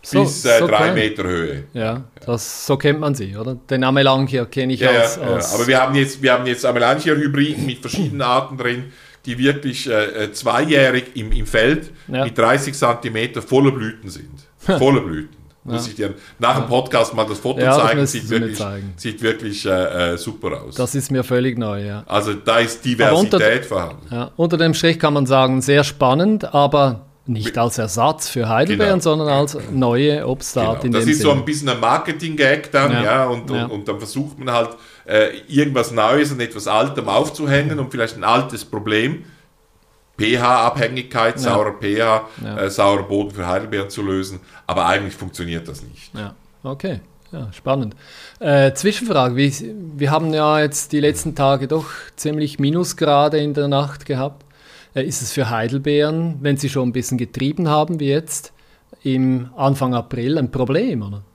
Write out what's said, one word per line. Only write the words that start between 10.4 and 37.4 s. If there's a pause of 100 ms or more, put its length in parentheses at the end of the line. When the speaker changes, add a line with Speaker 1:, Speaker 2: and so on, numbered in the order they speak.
Speaker 2:
im,
im
Feld (160)
Speaker 1:
Ja.
Speaker 2:
mit
dreißig
Zentimeter
voller
Blüten
sind.
Speaker 1:
<laughs>
Speaker 2:
Voller
Blüten. (280)
Muss
Speaker 1:
Ja.
Speaker 2:
ich
dir (240)
nach
dem
Speaker 1:
Ja.
Speaker 2:
Podcast
mal
das
Foto
Speaker 1:
Ja,
das
Speaker 2:
zeigen?
Speaker 1:
müsstest
Speaker 2:
Sieht
Speaker 1:
du
mir
Speaker 2:
wirklich,
Speaker 1:
zeigen.
Speaker 2:
sieht
wirklich,
äh,
äh,
super
aus.
Speaker 1:
Das
ist
mir
völlig
neu,
ja.
Speaker 2:
Also
da
ist (140)
Speaker 1:
Aber
unter
Speaker 2:
Diversität
vorhanden.
Speaker 1:
ja,
unter
dem
Strich
kann
man
sagen,
sehr
spannend,
aber (180)
nicht
Speaker 2:
Mit
Speaker 1:
als
Ersatz
für
Heidelbeeren,
Speaker 2:
Genau.
Speaker 1:
sondern
als (140)
neue
Obstart
Speaker 2:
Genau.
Speaker 1:
in
Speaker 2:
Das
Speaker 1:
dem
Speaker 2:
ist
so
Speaker 1:
Sinne.
Speaker 2:
ein
bisschen
ein
Marketing-Gag
dann,
Speaker 1:
Ja.
Speaker 2:
ja,
und,
Speaker 1:
Ja.
Speaker 2:
und,
und
dann
versucht
man
halt, (380)
äh, (180)
irgendwas
Neues
und
etwas
Altem
aufzuhängen